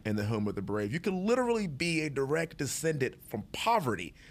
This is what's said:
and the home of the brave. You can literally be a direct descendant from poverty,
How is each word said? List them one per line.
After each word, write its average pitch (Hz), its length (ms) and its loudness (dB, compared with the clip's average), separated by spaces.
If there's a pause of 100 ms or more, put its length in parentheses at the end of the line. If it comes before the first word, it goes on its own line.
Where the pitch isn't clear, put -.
and 107 120 2
the 104 60 -2
home 104 240 0
of 98 80 -2
the 104 60 -2
brave. 101 320 -2
You 165 80 -2
can 185 260 0
literally 233 400 2
be 160 340 0
a 156 80 0
direct 143 480 0
descendant 139 580 0 (140)
from 110 220 -4
poverty, 123 640 0 (160)